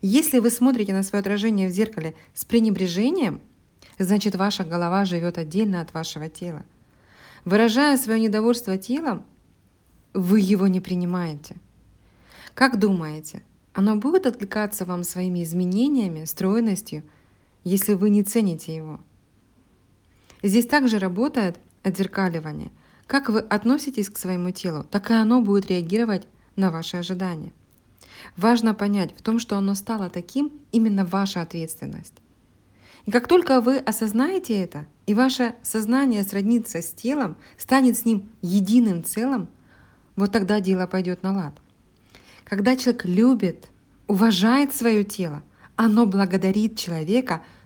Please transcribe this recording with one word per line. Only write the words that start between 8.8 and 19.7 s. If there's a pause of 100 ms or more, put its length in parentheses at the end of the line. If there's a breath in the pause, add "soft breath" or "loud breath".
вы
его
не
принимаете. (1000 loud breath)
Как
думаете, (320)
оно
будет
откликаться
вам
своими
изменениями,
стройностью, (600 soft breath)
если
вы
не
цените
его? (1400 soft breath)